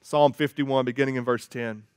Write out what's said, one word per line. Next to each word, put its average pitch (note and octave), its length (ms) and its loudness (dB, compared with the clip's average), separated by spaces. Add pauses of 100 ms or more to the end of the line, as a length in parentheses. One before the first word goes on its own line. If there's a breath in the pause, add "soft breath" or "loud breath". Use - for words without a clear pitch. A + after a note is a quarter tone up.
Psalm D3 320 4
fifty-one, C3+ 500 0
beginning C3 320 -2
in B2 80 -4
verse A#2+ 240 -2
ten. A2+ 360 -10 (120)